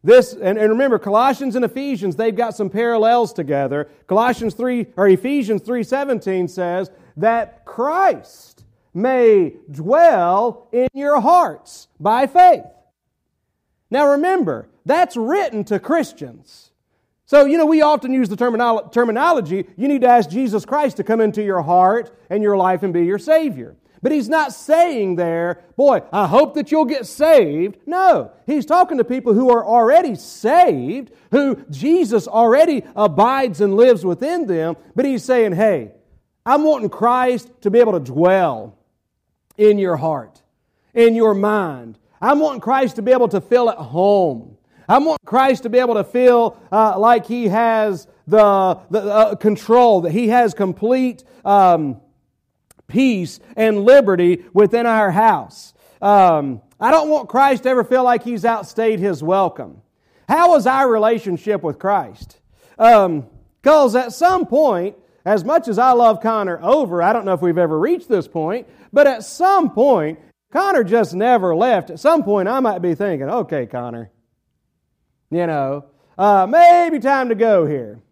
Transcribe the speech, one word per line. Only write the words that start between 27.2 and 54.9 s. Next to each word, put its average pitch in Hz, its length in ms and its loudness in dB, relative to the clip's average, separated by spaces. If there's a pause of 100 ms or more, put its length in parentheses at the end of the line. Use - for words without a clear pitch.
No, 320 460 0 (160)
he's 277 180 -2
talking 349 340 0
to 233 60 2
people 247 300 -2
who 247 160 2
are 233 160 2
already 240 480 2
saved, 226 960 -2 (220)
who 269 360 0
Jesus 226 600 -2
already 240 560 2 (100)
abides 208 680 0
and 196 160 0
lives 220 300 4
within 269 400 -4
them. 165 300 -4 (180)
But 262 100 -2
he's 262 200 -4
saying, 233 280 0
"Hey, 165 380 -2 (560)
I'm 294 160 2
wanting 294 280 0
Christ 247 600 -2 (120)
to 202 80 -2
be 233 100 4
able 220 120 2
to 175 80 -2
dwell 135 800 -2 (800)
in 208 220 4
your 180 180 -2
heart, 139 440 -8 (540)
in 233 220 4
your 220 180 2
mind. 175 640 -4 (240)
I'm 277 160 0
wanting 285 220 -2
Christ 262 360 -2
to 226 60 -10
be 240 100 0
able 247 160 2
to 202 120 -4
feel 240 280 0
at - 100 -6
home. 156 800 -2 (320)
I'm 269 160 2
wanting 311 220 -4
Christ 262 380 0
to 233 40 -8
be 247 120 2
able 240 140 -2
to 202 100 -2
feel, 240 520 2 (160)
uh, 208 260 0
like 226 280 2
he 233 220 -4
has 214 580 -2 (200)
the, 196 520 2 (120)
the, 208 100 -2
uh, 208 340 0
control, 214 680 2
that 170 100 -6
he 220 160 -2
has 233 260 0
complete, 220 720 -4 (200)
um, 175 560 2 (840)
peace 214 520 -2 (160)
and 220 300 -2
liberty 190 720 4
within 214 320 2
our 220 240 0